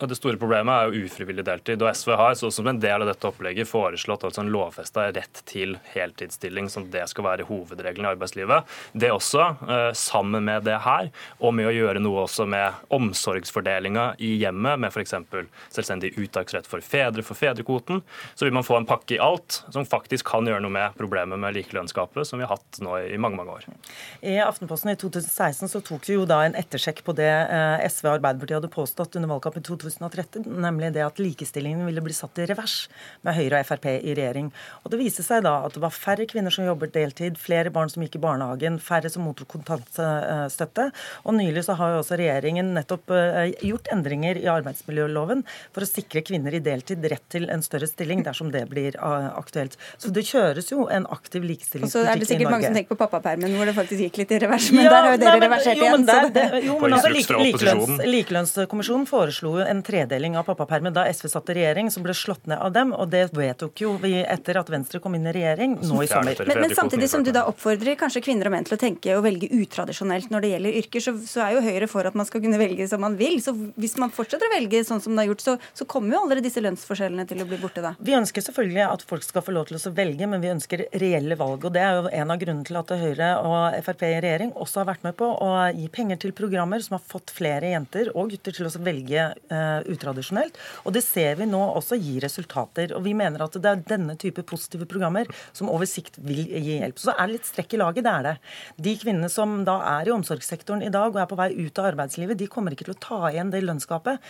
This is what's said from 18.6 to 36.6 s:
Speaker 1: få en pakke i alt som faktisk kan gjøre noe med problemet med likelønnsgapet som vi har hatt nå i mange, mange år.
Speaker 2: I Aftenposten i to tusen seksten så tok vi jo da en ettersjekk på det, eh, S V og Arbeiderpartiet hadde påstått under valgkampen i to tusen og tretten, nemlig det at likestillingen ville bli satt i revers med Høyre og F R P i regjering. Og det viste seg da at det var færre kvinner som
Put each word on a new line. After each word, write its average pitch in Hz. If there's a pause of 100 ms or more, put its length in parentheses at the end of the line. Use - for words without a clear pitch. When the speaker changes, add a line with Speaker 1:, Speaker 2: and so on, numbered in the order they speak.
Speaker 1:
få 120
en 113
pakke 120
i -
alt 160
som 139
faktisk 123
kan 113
gjøre 107
noe 101
med 101
problemet 95
med 101
likelønnsgapet 95
som 127
vi 127
har 101
hatt -
nå 90 (160)
i 101
mange, 107
mange 90
år. - (580)
Speaker 2:
I 196
Aftenposten 185
i -
to 190
tusen 165
seksten 180
så 202
tok 147
vi 202
jo 190
da 156
en 160
ettersjekk 170
på 170
det, 156
eh, 156
S -
V 156
og 151
Arbeiderpartiet 143
hadde 156
påstått 165
under 165
valgkampen 156
i 156
to 170
tusen 151
og 170
tretten, 214
nemlig 165
det 156
at 151
likestillingen 156
ville 160
bli 156
satt -
i 175
revers 214 (360)
med 170
Høyre 147
og 139
F -
R 147
P 147 (120)
i 147
regjering. 139 (320)
Og -
det 233
viste 220
seg 226
da 147
at 143
det 151
var 165
færre 202
kvinner 196
som 190